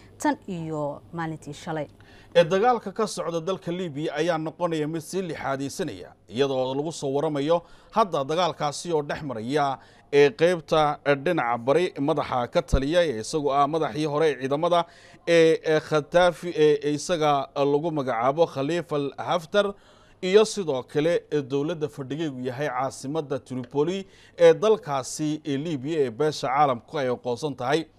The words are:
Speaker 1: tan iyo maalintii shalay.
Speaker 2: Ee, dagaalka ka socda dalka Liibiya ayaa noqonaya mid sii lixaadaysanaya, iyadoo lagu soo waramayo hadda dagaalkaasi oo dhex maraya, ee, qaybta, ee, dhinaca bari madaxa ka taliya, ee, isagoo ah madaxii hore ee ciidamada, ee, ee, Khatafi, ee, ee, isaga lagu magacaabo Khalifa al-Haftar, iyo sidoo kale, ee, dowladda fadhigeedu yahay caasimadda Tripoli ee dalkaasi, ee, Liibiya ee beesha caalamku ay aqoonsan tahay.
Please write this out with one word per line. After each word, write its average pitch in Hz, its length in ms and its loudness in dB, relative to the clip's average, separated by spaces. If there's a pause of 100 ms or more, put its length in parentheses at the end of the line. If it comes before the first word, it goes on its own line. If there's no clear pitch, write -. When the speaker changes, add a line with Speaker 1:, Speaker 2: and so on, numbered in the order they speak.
(220)
Speaker 1:
tan 294 160 0 (100)
iyo 156 540 -6 (120)
maalintii 160 400 -8
shalay. 156 340 -8 (480)
Speaker 2:
Ee, 170 80 8
dagaalka 208 500 0
ka 214 140 -4
socda 170 340 -6
dalka 180 300 -6
Liibiya 160 440 -6
ayaa 160 220 0
noqonaya 156 500 -4
mid 160 140 -6
sii 180 200 -6
lixaadaysanaya, 135 920 -6 (160)
iyadoo 131 460 0
lagu 151 160 -4
soo 147 220 -6
waramayo 151 500 0 (280)
hadda 170 320 0
dagaalkaasi 160 680 -2
oo 151 80 2
dhex 156 220 -8
maraya, 135 540 -2 (360)
ee, 143 160 8
qaybta, 156 760 2
ee, 143 100 4
dhinaca 139 420 0
bari 143 420 2
madaxa 139 540 0
ka 170 80 2
taliya, 147 440 2
ee, 120 160 -2
isagoo 143 320 -2
ah 143 140 4
madaxii 151 380 -2
hore 151 260 2
ee 127 100 -4
ciidamada, 165 440 2 (420)
ee, 165 360 6
ee, 156 160 4
Khatafi, 175 800 2
ee, 151 260 6
ee, 147 100 0
isaga 147 640 0
lagu 143 360 0
magacaabo 135 560 0
Khalifa 151 480 -4
al-Haftar, 160 800 -2 (480)
iyo 196 240 6
sidoo 151 380 -4
kale, 156 480 0
ee, 151 100 0
dowladda 143 480 -4
fadhigeedu 139 500 -8 (100)
yahay 139 180 -4
caasimadda 135 720 -6
Tripoli 147 680 -4 (300)
ee 165 160 10
dalkaasi, 151 920 -2
ee, 139 120 -2
Liibiya 151 480 -4
ee 123 40 -2
beesha 143 380 -2
caalamku 135 500 0
ay 131 120 -2
aqoonsan 123 460 -4
tahay. 139 300 0 (140)